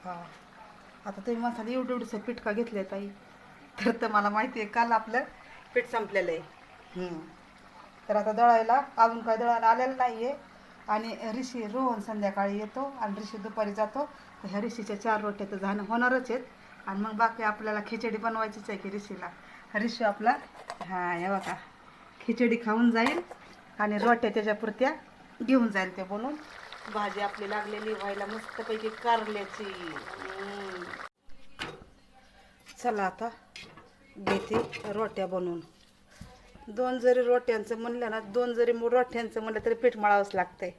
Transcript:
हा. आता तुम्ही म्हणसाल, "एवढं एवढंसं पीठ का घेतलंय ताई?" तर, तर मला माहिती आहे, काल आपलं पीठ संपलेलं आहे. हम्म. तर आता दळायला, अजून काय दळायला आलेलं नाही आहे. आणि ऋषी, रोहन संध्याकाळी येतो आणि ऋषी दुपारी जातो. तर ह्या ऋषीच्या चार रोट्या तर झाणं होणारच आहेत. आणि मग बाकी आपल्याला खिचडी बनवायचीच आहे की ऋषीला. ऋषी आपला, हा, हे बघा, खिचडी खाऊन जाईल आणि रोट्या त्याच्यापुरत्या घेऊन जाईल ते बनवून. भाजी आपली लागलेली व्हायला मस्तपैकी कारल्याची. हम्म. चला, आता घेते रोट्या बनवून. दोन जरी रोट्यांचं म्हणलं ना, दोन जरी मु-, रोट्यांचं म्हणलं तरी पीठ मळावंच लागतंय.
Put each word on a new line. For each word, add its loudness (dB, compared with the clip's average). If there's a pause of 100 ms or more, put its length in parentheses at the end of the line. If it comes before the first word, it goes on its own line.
हा. -10 (800)
आता -8
तुम्ही -2
म्हणसाल, -4
"एवढं -2
एवढंसं -4
पीठ -6
का -4
घेतलंय -2
ताई?" -8 (760)
तर, 4 (100)
तर 0
मला 4
माहिती -2
आहे, -4
काल 2
आपलं 2 (520)
पीठ 0
संपलेलं 0
आहे. -2 (560)
हम्म. -6 (880)
तर 6
आता 2
दळायला, 8 (160)
अजून 6
काय 2
दळायला 4
आलेलं 4
नाही 0
आहे. -2 (520)
आणि -2 (220)
ऋषी, -6
रोहन 0
संध्याकाळी -2
येतो -6
आणि -4
ऋषी -10
दुपारी -4
जातो. -2 (380)
तर -8
ह्या -2
ऋषीच्या -6
चार 0
रोट्या -4
तर -6
झाणं -2
होणारच 2
आहेत. -2 (440)
आणि -2
मग -2
बाकी 2
आपल्याला -2
खिचडी -4
बनवायचीच -4
आहे -4
की -8
ऋषीला. -8 (460)
ऋषी 0
आपला, 4 (500)
हा, -2
हे -2
बघा, -2 (680)
खिचडी 4
खाऊन 6
जाईल 4 (580)
आणि 0
रोट्या 4
त्याच्यापुरत्या 0 (480)
घेऊन 6
जाईल -2
ते -6
बनवून. -6 (580)
भाजी -2
आपली -4
लागलेली -4
व्हायला -4
मस्तपैकी -6
कारल्याची. 0
हम्म. -8 (1900)
चला, 0
आता -2 (880)
घेते -2
रोट्या -2
बनवून. -2 (1080)
दोन 0
जरी 8
रोट्यांचं 4
म्हणलं -4
ना, -2
दोन 0
जरी 4
मु-, 2
रोट्यांचं 2
म्हणलं -2
तरी 4
पीठ 4
मळावंच 6
लागतंय. -2